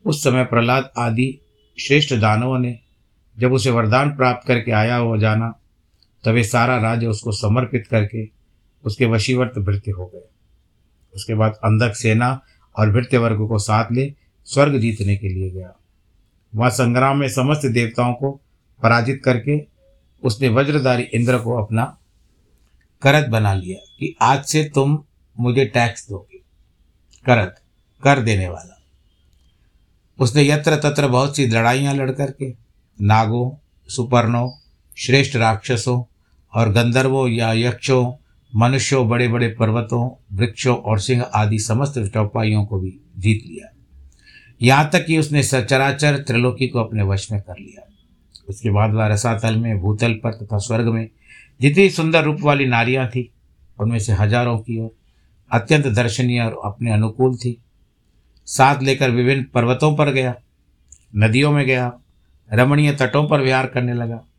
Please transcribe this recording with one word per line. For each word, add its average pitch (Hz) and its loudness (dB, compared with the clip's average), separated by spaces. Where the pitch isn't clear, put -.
उस 147 -2
समय 127 2
प्रहलाद 123 0
आदि 120 -2
श्रेष्ठ 147 0
दानवों 117 0
ने 123 -4
जब 123 2
उसे 127 0
वरदान 123 2
प्राप्त 127 0
करके 120 0
आया 110 2
हुआ 117 -2
जाना, 110 0
तब 113 2
ये 117 2
सारा 123 0
राज्य 117 -2
उसको 110 -4
समर्पित 110 -2
करके 110 -2
उसके 120 -2
वशीवर्त 117 0
भृत्य 98 -4
हो 90 -10
गए। - -20
उसके 113 -8
बाद 107 2
अंधक 107 0
सेना 120 0
और 107 4
भृत्य 123 0
वर्ग 110 0
को 110 -2
साथ 113 0
ले 135 -2
स्वर्ग 143 2
जीतने 104 0
के 98 -6
लिए 92 -6
गया। 90 -14
वहाँ 120 2
संग्राम 127 2
में 139 0
समस्त 139 0
देवताओं 120 0
को 139 -6
पराजित 117 0
करके 131 -2
उसने 120 0
वज्रधारी 131 0
इंद्र 120 0
को 113 -4
अपना 113 -4
करत 139 2
बना 107 0
लिया 92 -8
कि - -8
आज 139 2
से 151 -2
तुम 143 0
मुझे 123 0
टैक्स 117 -4
दोगे, 95 -14
करत, 110 0
कर 139 4
देने 104 0
वाला। 87 -14
उसने 131 4
यत्र 147 2
तत्र 147 0
बहुत 131 0
सी 139 0
लड़ाइयाँ 123 2
लड़ 135 -2
करके 135 -8
नागों, 113 2
सुपर्णों, 120 0
श्रेष्ठ 131 0
राक्षसों 113 0
और 113 2
गंधर्वों 127 2
या 113 -2
यक्षों, 123 0
मनुष्यों, 131 2
बड़े-बड़े 120 0
पर्वतों, 113 -4
वृक्षों 120 0
और 104 -2
सिंह 120 0
आदि 107 0
समस्त 117 -2
चौपाइयों 107 0
को 101 -4
भी 92 -8
जीत 104 0
लिया। - -20
यहाँ 139 4
तक 175 0
कि 160 0
उसने 147 2
सचराचर 139 0
त्रिलोकी 127 0
को 123 -4
अपने 110 -2
वश 95 -2
में 101 -4
कर - -16
लिया। - -20
उसके 104 -6
बाद 104 2
वह 110 0
रसातल 110 0
में, 110 -2
भूतल 107 0
पर 113 -6
तथा 104 -6
स्वर्ग 117 -2
में 113 -2
जितनी 175 4
सुंदर 160 2
रूप 151 0
वाली 143 2
नारियां 123 0
थीं, 123 -8
उनमें 113 -2
से 104 -2
हजारों 113 0
की 113 -8
ओर 113 -10
अत्यंत 147 2
दर्शनीय 120 0
और 107 -6
अपने 117 -4
अनुकूल 113 0
थी। 120 -8
साथ 135 2
लेकर 135 2
विभिन्न 131 2
पर्वतों 127 0
पर 147 2
गया, 131 -2
नदियों 117 4
में 143 2
गया, 127 -2
रमणीय 143 4
तटों 143 0
पर 147 2
विहार 131 0
करने 123 -4
लगा। 117 -6